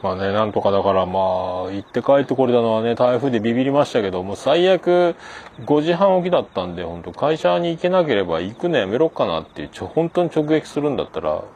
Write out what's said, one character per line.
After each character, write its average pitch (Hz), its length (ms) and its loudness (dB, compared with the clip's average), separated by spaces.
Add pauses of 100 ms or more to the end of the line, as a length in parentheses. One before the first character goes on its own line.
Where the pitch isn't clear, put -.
ま 98 80 -2
あ 92 40 -2
ね、 98 160 -2
な 107 140 2
ん 104 60 -4
と 101 100 -2
か 104 80 2
だ 98 140 2
か 98 100 4
ら、 92 140 2
ま 92 120 -2
あ、 95 40 2 (480)
行 101 80 -6
っ 101 40 -12
て - 200 -6
帰 - 80 2 (120)
っ - 20 -2
て 135 100 -2
こ 131 100 2
れ 120 80 2
た 120 80 4
の 113 140 2
は 110 80 0
ね、 117 100 0
台 123 240 2
風 131 140 -2
で 117 80 2
ビ 117 160 0
ビ 131 80 2
り 139 80 0
ま 143 140 4
し - 80 -14
た 113 100 2
け 95 80 -2
ど、 92 100 -4
も 98 120 -8
う - 20 -8
最 170 340 2
悪 175 460 2 (480)
五 147 180 2
時 170 140 0
半 185 280 4
起 185 60 -2
き - 20 0
だ 170 80 2
っ 104 80 -4
た 92 200 -6
ん 87 80 -8
で、 87 80 -8
ほ 85 120 -8
ん 85 60 -12
と 87 100 -10
会 156 280 -2
社 175 180 2
に 170 140 -2
行 165 100 -8
け 180 80 0
な 180 160 2
け 143 80 0
れ 101 100 2
ば 82 160 -2
行 95 160 -6
く 175 140 -4
の 160 80 2
や 104 80 2
め 104 140 -2
ろ 160 100 4
か - 160 -2
な 82 160 -2
っ 80 80 -12
て - 140 -12
い - 20 -8
う、 - 40 -14
ち - 120 -14
ょ、 - 60 -8
本 170 240 -2
当 180 120 0
に 165 60 0
直 156 140 0
撃 151 240 0
す - 120 -6
る 147 120 0
ん 127 40 -2
だ 82 100 -2
っ - 40 -16
た - 120 -8
ら 80 220 -2 (120)